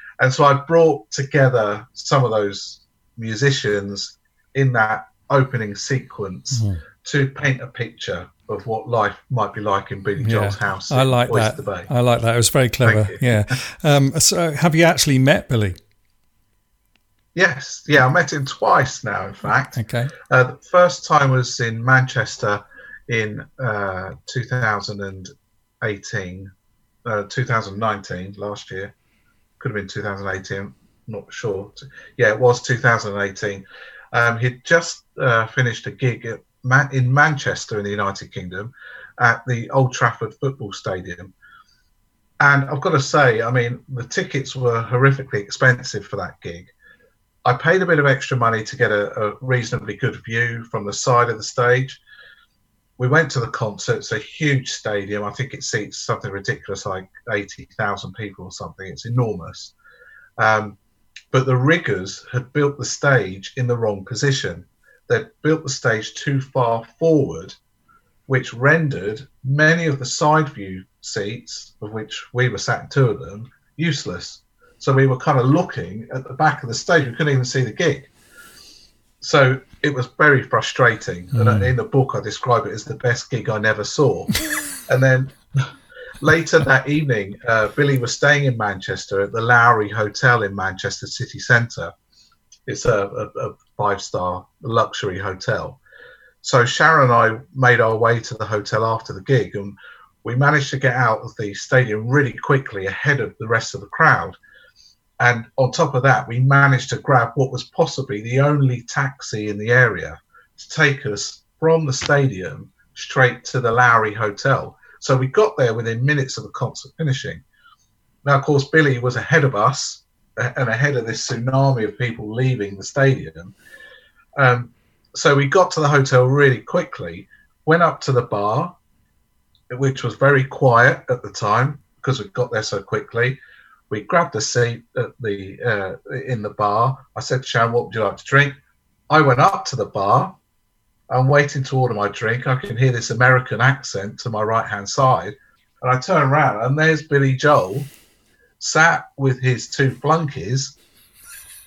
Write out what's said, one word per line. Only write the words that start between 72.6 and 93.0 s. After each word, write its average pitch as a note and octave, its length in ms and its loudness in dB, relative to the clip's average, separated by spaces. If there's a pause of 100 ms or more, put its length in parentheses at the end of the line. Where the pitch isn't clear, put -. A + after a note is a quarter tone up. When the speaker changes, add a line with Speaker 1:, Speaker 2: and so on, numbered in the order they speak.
Speaker 1:
in - 60 -18
two C3+ 180 2
of G#2+ 120 -2
them, G#2 320 -14 (240)
useless. C#3+ 680 -6 (340)
So - 160 -2
we C3+ 140 4
were B2+ 100 0
kind - 220 2
of B2 80 2
looking A2+ 640 0
at C3 140 -10
the C3 60 -14
back D3+ 280 0
of A#2+ 80 -10
the A2+ 60 -6
stage. D#3+ 320 0
We A#2+ 60 -8
couldn't D3+ 200 0
even B2+ 120 2
see C3 180 -2
the A2 80 -4
gig. - 380 -2 (1120)
So C3 380 4 (220)
it D3 120 0
was B2 140 -6 (100)
very C#3+ 260 4
frustrating. G#2+ 840 -2
Speaker 2:
Mm. A2 260 4
Speaker 1:
And G2+ 80 2
in B2+ 140 2
the A2+ 80 -2
book, C3+ 280 2
I G#2+ 60 -4
describe G#2+ 460 -2
it - 80 -8
as - 100 -10
the G#2+ 120 -10
best - 360 -2
gig A2 180 -4
I A2 80 -2
never G#2 260 0
saw. G#2+ 440 0 (300)
Speaker 2:
<laughs> - 320 -12
Speaker 1:
And C3 120 2
then C3 300 2 (880)
later D#3+ 400 4
that C3 300 2
evening, B2 580 0
uh, A2+ 220 2
Billy C#3 280 2
was A#2+ 160 -2
staying C#3+ 320 2
in A#2+ 120 0
Manchester G2 640 -4
at G2+ 100 -2
the A2+ 100 -4
Lowry A#2 480 4
Hotel A2 540 0
in G2 100 -4
Manchester F#2+ 540 -6
city - 320 -10
centre. A#2 540 0 (720)
It's - 180 -6
a, G2+ 220 2